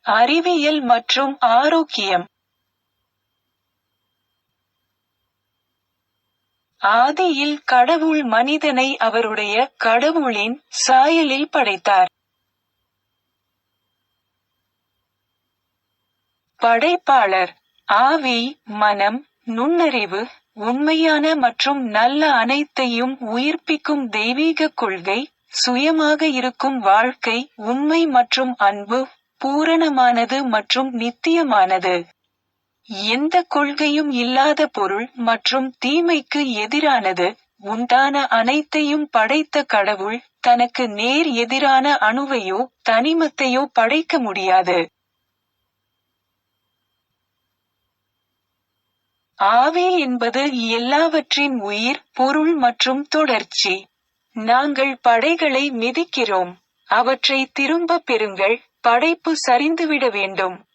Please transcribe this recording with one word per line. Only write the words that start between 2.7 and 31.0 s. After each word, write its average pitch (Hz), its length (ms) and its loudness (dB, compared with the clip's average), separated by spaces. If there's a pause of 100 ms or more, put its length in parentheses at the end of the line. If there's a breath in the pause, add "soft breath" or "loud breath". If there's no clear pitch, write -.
ஆதியில் 294 840 2
கடவுள் 302 600 2
மனிதனை 269 720 0
அவருடைய 220 800 -2
கடவுளின் 240 840 0 (160)
சாயலில் 285 760 2
படைத்தார். 196 600 0 (4000)
படைப்பாளர். 233 960 2 (320)
ஆவி, 254 680 0 (180)
மனம், 208 520 0 (200)
நுண்ணறிவு, 240 840 -2 (320)
உண்மையான 302 760 0
மற்றும் 269 540 -2
நல்ல 269 440 2
அனைத்தையும் 254 840 -2 (120)
உயிர்ப்பிக்கும் 294 800 -4
தெய்வீக 294 680 -2
கொள்கை, 196 540 -4 (240)
சுயமாக 302 800 0
இருக்கும் 254 460 -4
வாழ்க்கை, 233 720 0 (120)
உண்மை 294 420 0
மற்றும் 254 520 0
அன்பு, 202 500 -2 (340)
பூரணமானது 269 1040 2
மற்றும் 240 460 -2
நித்தியமானது. 214 1120 0 (1040)